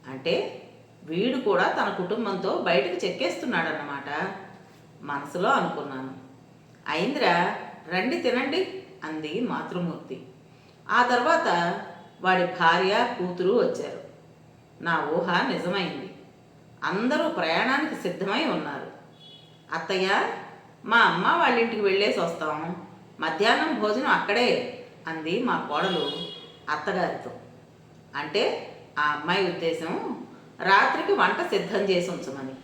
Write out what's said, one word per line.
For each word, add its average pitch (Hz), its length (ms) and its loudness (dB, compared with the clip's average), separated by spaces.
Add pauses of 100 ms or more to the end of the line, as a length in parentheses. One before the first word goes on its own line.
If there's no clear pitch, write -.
అంటే 151 460 -2 (480)
వీడు 214 380 0
కూడా 202 300 2
తన 202 320 -2
కుటుంబంతో 196 540 -2
బయటకు 180 480 0
చెక్కేస్తున్నాడన్నమాట 160 1200 -4 (760)
మనసులో 147 480 -2
అనుకున్నాను. 143 640 -2 (760)
"అయిందిరా, 180 680 2 (340)
రండి 208 280 0
తినండి," 285 680 0 (200)
అంది 156 360 -6
మాతృమూర్తి. 170 840 -4 (640)
ఆ 240 140 4
తర్వాత 247 800 2 (400)
వాడి 185 240 4
భార్య, 185 760 2
కూతురు 180 340 0
వచ్చారు. - 460 0 (840)
నా 156 300 0
ఊహ 175 400 2
నిజమైంది. 170 600 -4 (680)
అందరూ 254 460 0
ప్రయాణానికి 226 720 0
సిద్ధమై 202 440 -2
ఉన్నారు. 151 460 -4 (840)
"అత్తయ్య, 190 600 0 (520)
మా 233 120 4
అమ్మ 190 300 6
వాళ్ళ 277 320 4
ఇంటికి 220 220 0
వెళ్ళేసి 202 380 2
వస్తాం, 160 680 -4 (320)
మధ్యాహ్నం 220 600 2
భోజనం 214 260 2
అక్కడే," 208 800 2 (220)
అంది 165 360 -2
మా 180 260 0
కోడలు 156 420 0 (580)
అత్తగారితో. 175 600 -2 (840)
అంటే - 600 -2 (240)
ఆ 147 120 4
అమ్మాయి 180 360 2
ఉద్దేశం 165 800 -4 (380)
రాత్రికి 247 500 4
వంట 208 360 2
సిద్ధం 190 300 0
చేసి 180 320 2
ఉంచమని. 135 420 -8 (100)